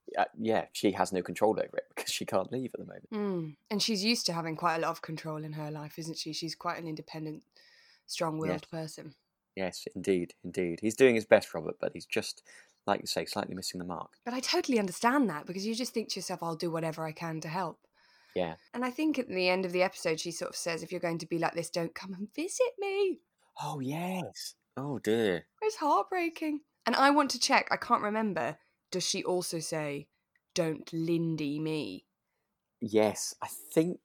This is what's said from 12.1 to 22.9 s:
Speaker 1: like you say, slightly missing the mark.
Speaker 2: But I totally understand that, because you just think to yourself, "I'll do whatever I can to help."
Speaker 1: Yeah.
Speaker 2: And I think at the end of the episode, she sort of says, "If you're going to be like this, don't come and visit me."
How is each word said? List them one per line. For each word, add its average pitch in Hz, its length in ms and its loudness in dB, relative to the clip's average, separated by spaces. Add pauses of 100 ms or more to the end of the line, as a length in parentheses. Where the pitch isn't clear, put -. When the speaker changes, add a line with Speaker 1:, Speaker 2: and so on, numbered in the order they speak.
Speaker 1:
like 98 140 2
you - 60 -10
say, - 180 0
slightly - 300 -4
missing 92 240 -6
the 87 60 -6
mark. 87 400 -8
Speaker 2:
But 233 80 -6
I 262 60 -4
totally 269 400 2
understand 226 500 4
that, 147 160 -6
because 190 200 -6
you 226 100 0
just 247 180 -4
think 220 160 -2
to - 100 -4
yourself, 175 240 -6
"I'll 165 120 -2
do 165 160 -2
whatever 160 340 -2
I 156 60 -6
can 160 300 -4
to 165 60 -10
help." 165 400 -6 (480)
Speaker 1:
Yeah. 85 200 0 (180)
Speaker 2:
And 240 120 -2
I 254 60 -2
think 311 280 2
at 240 80 -2
the 185 220 2
end 185 160 4
of 175 60 -4
the 180 120 4
episode, 170 360 0
she 175 120 -4
sort 180 180 -6
of - 60 -12
says, 165 280 -4
"If 165 80 -10
you're 180 100 -4
going 170 180 0
to 165 80 -6
be - 120 -2
like 165 140 2
this, 165 160 -4
don't 165 260 -2
come 196 180 -10
and 202 200 -10
visit 494 460 0
me." 392 400 0 (420)